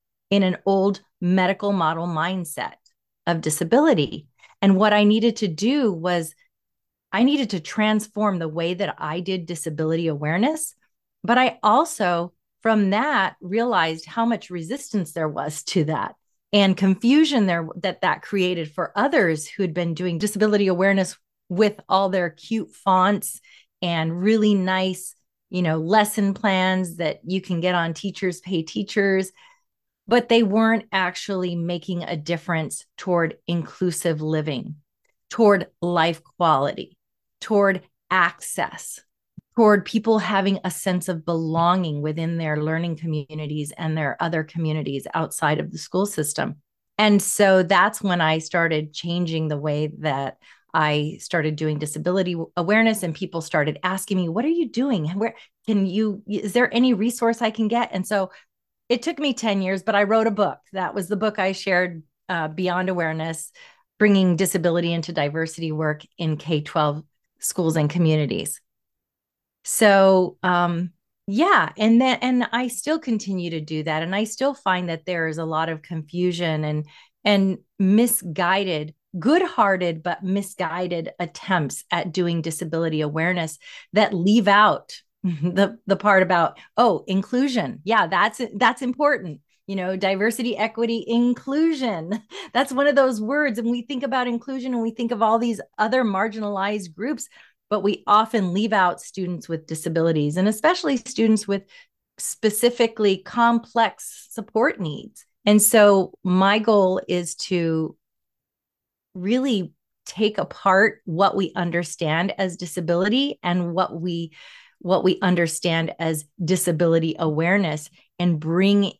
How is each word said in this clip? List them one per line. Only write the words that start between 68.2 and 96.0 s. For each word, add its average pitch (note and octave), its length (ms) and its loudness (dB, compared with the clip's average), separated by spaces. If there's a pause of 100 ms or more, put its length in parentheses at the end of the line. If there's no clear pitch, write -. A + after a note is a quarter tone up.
So, F#3+ 800 6
um, F3 480 0 (340)
yeah, A3 520 2
and A3 220 6
then, B3+ 220 2
and B3 300 0
I B3 160 -2
still D#4 320 -2
continue G3 520 -4
to D#3+ 100 -4
do D#3 220 -6
that. D#3 200 -2
And F3+ 120 -4
I G#3+ 100 0
still C4 280 -2
find F3+ 360 -2
that D#3+ 160 -6
there E3+ 220 -2
is D#3+ 100 -4
a E3 80 -4
lot D#3+ 240 -2
of D#3+ 120 -8
confusion E3 840 -2
and, D3+ 220 -4 (380)
and G3 360 2 (180)
misguided, F#3 1160 0 (240)
good-hearted, F#3+ 840 2
but F3 220 -4
misguided F3+ 960 -4
attempts E3+ 720 -4
at E3+ 200 -2
doing E3+ 300 0
disability D#3+ 600 -4
awareness D#3+ 580 -2 (340)
that G3+ 200 2
leave G3 340 2
out G3+ 460 4 (160)
<laughs> - 140 -20
the, F3+ 640 0
the G3 120 2
part G3 260 4
about, F3 340 2 (180)
"Oh, G#3+ 320 2
inclusion. G3 760 -2
Yeah, G3+ 240 2
that's, G3 340 0 (140)
that's A#3 260 0
important." B3 600 -2 (260)
You G3 80 -8
know, F#3+ 200 -4
diversity, G3+ 600 0
equity, A3+ 480 -2
inclusion. A#3+ 1200 0 (140)
<laughs> F#4+ 160 -16
That's C4+ 180 0
one C4+ 160 2
of C#4+ 80 4
those C4 260 2
words. C4 380 0
And A#3 100 -2
we A#3+ 140 -2
think B3 180 -8
about B3 260 -2
inclusion B3+ 460 -6
and A#3 80 -2
we A3+ 80 -2
think A#3 220 -4
of G#3+ 100 -2
all A3 160 4
these A3+ 240 -2 (160)
other A3 260 2